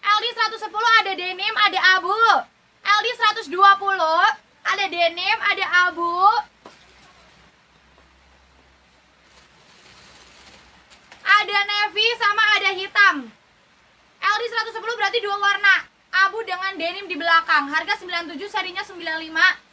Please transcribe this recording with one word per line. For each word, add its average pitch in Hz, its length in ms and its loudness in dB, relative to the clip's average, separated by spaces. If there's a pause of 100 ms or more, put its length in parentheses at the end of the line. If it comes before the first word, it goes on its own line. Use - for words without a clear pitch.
L 415 160 2
D 440 40 -6 (120)
seratus 453 240 -4
sepuluh 427 300 -2 (100)
ada 381 160 -4
denim, 370 400 -6
ada 370 400 4
abu. 370 240 0 (640)
L 415 160 2
D 440 60 -2 (100)
seratus 427 320 -2
dua 392 320 6
puluh 349 400 0 (480)
ada 381 160 -2
denim, 349 520 0 (120)
ada 359 400 2
abu. 339 240 -4 (4000)
Ada 403 400 4
navy 415 420 -2 (140)
sama 427 220 2 (180)
ada 392 160 0
hitam. 370 560 0 (840)
L 403 200 0
D 466 120 -6
seratus 453 240 -6
sepuluh 453 240 -8
berarti 415 240 -2
dua 403 160 -4
warna. 403 480 0 (420)
Abu 453 140 -8
dengan 381 320 -6
denim 359 320 -6
di 359 80 -8
belakang. 330 560 2
Harga 311 300 -2
sembilan 339 340 -8
tujuh, 403 160 -10
serinya 370 320 -6
sembilan 330 400 -8
lima. 320 220 0 (280)